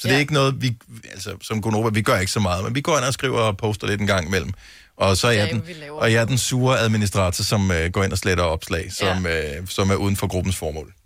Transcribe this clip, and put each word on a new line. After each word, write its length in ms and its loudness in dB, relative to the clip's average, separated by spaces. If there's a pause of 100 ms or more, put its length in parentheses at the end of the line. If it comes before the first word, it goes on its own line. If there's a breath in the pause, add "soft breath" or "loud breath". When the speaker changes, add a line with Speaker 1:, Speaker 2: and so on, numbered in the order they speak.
Speaker 1:
det 80 0
er 40 4
Speaker 2:
Ja. 60 4
Speaker 1:
ikke 120 0
noget, 300 2
vi, 140 0 (340)
altså, 320 -12
som 200 -4
Gonova, 260 2
vi 140 2
gør 160 2
ikke 140 -2
så 80 0
meget, 240 0
men 100 -4
vi 60 0
går 160 2
ind 80 2
og 80 0
skriver 280 -2
og 160 2
poster 300 -4
lidt 140 -2
en 60 -2
gang 200 2
imellem. 260 -2 (440 loud breath)
Og 200 2
så 100 2
er 60 4
Speaker 2:
Ja, 80 2
Speaker 1:
jeg 100 0
den, 160 -2
Speaker 2:
vi 60 -14
laver 280 -10
Speaker 1:
og 120 2
jeg 80 4
er 40 4
den 140 0
sure 400 2
administrator, 680 2
som, 260 2
øh, 200 0
går 140 0
ind 80 -2
og 60 -2
sletter 260 0
opslag, 480 -4
som, 340 -2
Speaker 2:
Ja. 340 -2
Speaker 1:
øh, 80 -10
som 220 0
er 40 4
uden 220 0
for 100 -2
gruppens 300 -2
formål. 360 -8 (140)